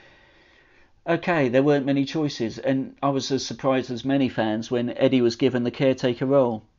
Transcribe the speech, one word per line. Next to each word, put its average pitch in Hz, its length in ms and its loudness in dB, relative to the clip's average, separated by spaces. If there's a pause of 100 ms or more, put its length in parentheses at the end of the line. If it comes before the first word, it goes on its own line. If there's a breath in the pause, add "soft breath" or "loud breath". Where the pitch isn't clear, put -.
(1080 soft breath)
Okay, 165 400 0
there 131 160 4
weren't 143 220 2
many 139 180 0
choices, 135 540 -4
and 135 440 -4
I 139 60 0
was 135 240 -2
as 131 140 -2
surprised 131 440 -2
as 117 140 -8
many 135 240 2
fans 110 420 -2
when 120 280 -2
Eddie 131 240 4
was 117 160 2
given 123 260 2
the 127 80 -2
caretaker 131 540 0
role. 127 400 2 (140)